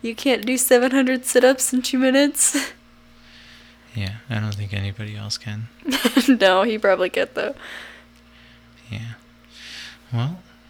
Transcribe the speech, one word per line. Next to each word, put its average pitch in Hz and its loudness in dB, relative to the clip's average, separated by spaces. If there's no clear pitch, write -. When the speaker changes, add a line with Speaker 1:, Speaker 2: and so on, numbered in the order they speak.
Speaker 1:
You 233 -6
can't 226 0
do 254 0
seven 247 4
hundred 254 2
sit-ups 254 4
in 254 2
two 262 -2
minutes?" 269 2
<laughs> - -20
Speaker 2:
Yeah, 101 -6
I 110 -2
don't 107 -4
think 101 -8
anybody 101 -6
else 104 -8
can. 107 -10
Speaker 1:
<laughs> 254 2
No, 196 4
he 220 0
probably 185 2
could, - -2
though. - -4
Speaker 2:
Yeah. 113 -12
Well, 135 -2